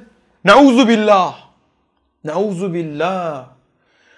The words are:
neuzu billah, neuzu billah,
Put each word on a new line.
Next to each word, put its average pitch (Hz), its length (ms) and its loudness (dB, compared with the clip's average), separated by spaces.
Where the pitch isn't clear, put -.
neuzu 240 420 4
billah, 208 520 0
neuzu 185 500 -6
billah, 160 720 -8